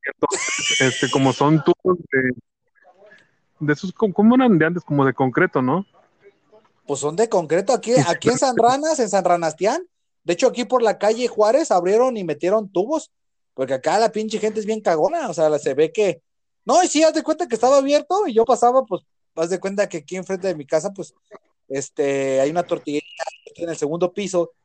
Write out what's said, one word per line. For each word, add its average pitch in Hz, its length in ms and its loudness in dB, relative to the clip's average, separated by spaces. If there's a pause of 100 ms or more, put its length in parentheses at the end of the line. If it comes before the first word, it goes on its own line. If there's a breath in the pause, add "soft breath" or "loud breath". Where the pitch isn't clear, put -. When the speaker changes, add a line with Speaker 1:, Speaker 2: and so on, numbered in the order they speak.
Speaker 1:
Entonces, - 760 -4
este, 131 300 0
como 135 220 2
son 151 300 2
tubos 180 340 0 (140)
de, 127 200 0 (1300 soft breath)
de 147 140 0
esos, 180 200 -6
¿cómo, 202 200 -2
cómo 220 220 6
eran 247 220 4
de 156 80 4
antes? 170 180 -2
Como 143 220 0
de 131 80 2
concreto, 135 480 0
¿no? 147 240 -2 (1000)
Speaker 2:
Pues 139 160 -6
son 147 140 -4
de 220 120 0
concreto. 185 460 0
Aquí, 220 200 -2
Speaker 1:
Sí, 254 140 6
Speaker 2:
aquí - 220 0
en 247 60 2
Speaker 1:
sí. - 40 -6
Speaker 2:
San 262 160 0
Ranas, 277 440 2
en 220 100 0
San 196 160 0
Ranastián. 175 600 0 (380)
De 165 100 -2
hecho, 240 140 2
aquí 226 180 -2
por 247 160 0
la 214 160 0
calle 226 300 0
Juárez 233 440 2
abrieron 214 460 2
y 196 60 -6
metieron 180 480 -2
tubos. 247 400 -2 (420)
Porque 131 200 -4
acá 156 260 0
la 220 120 2
pinche 214 280 -6
gente 214 200 -4
es 208 60 -8
bien 220 160 -4
cagona. 208 480 0
O 165 40 -8
sea, 156 160 2
la, 151 100 0
se - 140 -4
ve 160 180 0
que, 196 300 -2 (440)
no, 285 180 4
y 349 40 0
sí, 302 160 2
haz 311 100 4
de 311 100 -2
cuenta 320 240 -2
que 233 80 -4
estaba 262 220 4
abierto 294 500 0
y 247 60 -6
yo 226 120 4
pasaba, 247 400 2
pues, 185 160 -8 (340)
haz 170 140 -2
de 185 100 -4
cuenta 196 300 -2
que 175 80 -10
aquí 160 180 -12
enfrente 190 320 -6
de 175 80 -2
mi 147 100 -12
casa, 160 280 -2
pues, - 200 -14 (540)
este, 139 720 -2
hay 143 100 2
una 175 120 -2
tortillería 151 400 -4 (520)
en 170 140 -10
el 156 80 -8
segundo 170 360 -2
piso. 185 380 -4 (140)